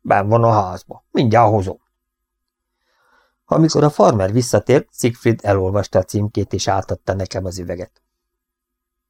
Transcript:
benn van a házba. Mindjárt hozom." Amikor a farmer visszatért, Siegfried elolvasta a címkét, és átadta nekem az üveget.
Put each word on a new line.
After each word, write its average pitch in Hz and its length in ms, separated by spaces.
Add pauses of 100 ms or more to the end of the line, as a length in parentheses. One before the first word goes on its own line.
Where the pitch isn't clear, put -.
benn 101 280
van 113 160
a 117 60
házba. 98 600
Mindjárt 113 400
hozom." 95 300 (1600)
Amikor 151 400
a 147 60
farmer 104 420
visszatért, 123 600
Siegfried 120 500
elolvasta 98 560
a 92 40
címkét, 104 500
és 101 160
átadta 98 460
nekem 95 300
az 90 140
üveget. 90 440 (1080)